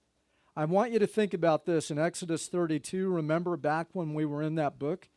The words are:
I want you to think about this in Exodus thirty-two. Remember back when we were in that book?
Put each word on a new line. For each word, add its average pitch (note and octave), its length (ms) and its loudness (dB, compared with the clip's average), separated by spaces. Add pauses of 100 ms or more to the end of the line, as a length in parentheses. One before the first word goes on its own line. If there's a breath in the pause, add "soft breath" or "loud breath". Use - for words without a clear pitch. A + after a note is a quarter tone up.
(560)
I D3+ 80 -2
want G3 280 2
you A3+ 60 4
to G#3 80 2
think G#3 260 0
about E3 320 4
this E3 260 0
in D3 80 -4
Exodus E3 500 -2
thirty-two. F3 600 -2
Remember E3+ 480 0
back D3+ 360 -2
when D#3+ 220 -4
we D#3 100 -2
were D3 180 -4
in D#3 140 -2
that C#3 220 -2
book? D3 380 -6